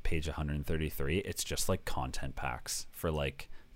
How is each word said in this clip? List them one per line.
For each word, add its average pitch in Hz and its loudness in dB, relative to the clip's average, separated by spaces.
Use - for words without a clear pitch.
page 80 4
a 76 0
hundred 73 0
thirty-three. 78 2
It's - -2
just, - 2
like, 185 2
content - 0
packs - -4
for, - 0
like, 71 0